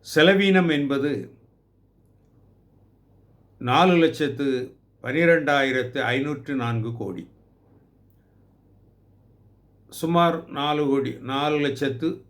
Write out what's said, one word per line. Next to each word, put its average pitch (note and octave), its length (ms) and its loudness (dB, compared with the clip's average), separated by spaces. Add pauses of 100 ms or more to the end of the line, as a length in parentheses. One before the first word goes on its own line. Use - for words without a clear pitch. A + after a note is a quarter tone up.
செலவீனம் F#3 680 4
என்பது C#3+ 360 -2 (2500)
நாலு D#3 360 4
லட்சத்து C#3+ 500 0 (560)
பனிரெண்டாயிரத்து C#3 960 0 (140)
ஐநூற்று C#3 420 -6
நான்கு A#2 360 -4 (100)
கோடி, F#2+ 240 -10 (2750)
சுமார் E3+ 480 0 (120)
நாலு D3 360 -2
கோடி, C3+ 260 0 (180)
நாலு D3 280 -2
லட்சத்து C3+ 500 -4 (200)